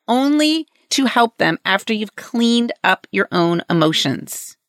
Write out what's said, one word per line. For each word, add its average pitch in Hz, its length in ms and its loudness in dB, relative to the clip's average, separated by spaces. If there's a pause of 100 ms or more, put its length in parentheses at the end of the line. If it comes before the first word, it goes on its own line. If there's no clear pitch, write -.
only 302 600 2 (220)
to 269 160 0
help 233 320 2
them 165 260 0
after 196 300 -2
you've 214 220 -6
cleaned 233 580 0 (100)
up - 280 -2
your - 200 0
own 170 380 2
emotions. - 880 -2 (120)